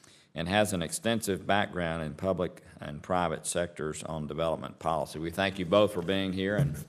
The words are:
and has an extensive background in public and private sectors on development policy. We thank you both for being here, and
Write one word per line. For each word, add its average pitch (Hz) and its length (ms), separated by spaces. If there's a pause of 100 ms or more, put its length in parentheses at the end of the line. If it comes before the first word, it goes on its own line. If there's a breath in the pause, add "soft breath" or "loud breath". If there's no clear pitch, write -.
(360 soft breath)
and 85 140
has 101 240
an 87 80
extensive 98 640
background 87 560
in 76 120
public 92 480 (180)
and 73 200
private 87 440
sectors 78 580
on 78 240
development 78 500
policy. 78 420
We 82 120
thank 98 260
you 92 80
both 101 280
for 90 80
being 95 320
here, 95 240
and 143 180 (140)